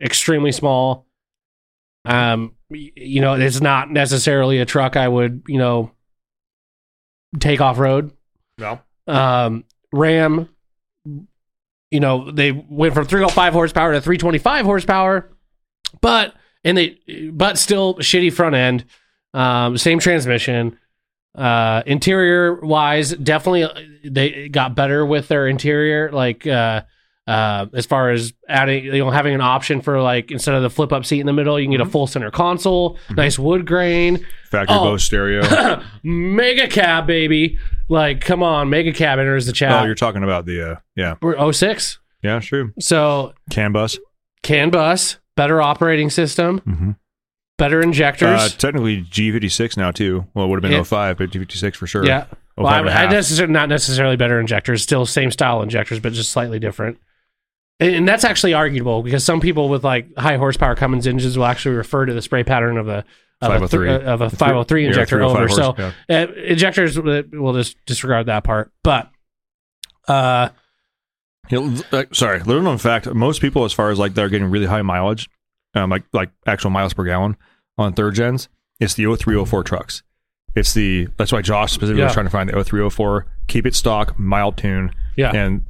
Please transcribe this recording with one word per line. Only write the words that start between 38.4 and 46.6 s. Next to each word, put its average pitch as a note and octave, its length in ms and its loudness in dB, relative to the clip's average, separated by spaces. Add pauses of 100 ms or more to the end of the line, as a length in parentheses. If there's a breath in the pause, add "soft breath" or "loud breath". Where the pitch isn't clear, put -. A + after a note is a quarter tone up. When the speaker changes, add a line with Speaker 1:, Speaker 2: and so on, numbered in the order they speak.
Speaker 1:
on, D3 300 0
Mega D#3+ 220 2
cab C#3+ 260 0
enters C3+ 260 0
the B2+ 80 -6
chat. C3 300 2
Speaker 2:
Oh, - 20 -2
you're A2 80 0
talking G#2 300 -2
about F2+ 240 -2
the, E2+ 240 -6
uh, E2 40 -10 (200)
yeah. F2 260 -4
Speaker 1:
We're D#3+ 160 0
oh D3+ 140 2
six. - 480 -2 (240)
Speaker 2:
Yeah, A2 160 0
true. A#2+ 400 -4
Speaker 1:
So D3 540 0 (180)
Speaker 2:
can G#2 220 0
bus. A2 260 -2 (420)
Speaker 1:
can D3+ 300 2
bus, E3+ 460 0 (180)
better D#3 260 2
operating D3+ 480 0
system, F3 520 0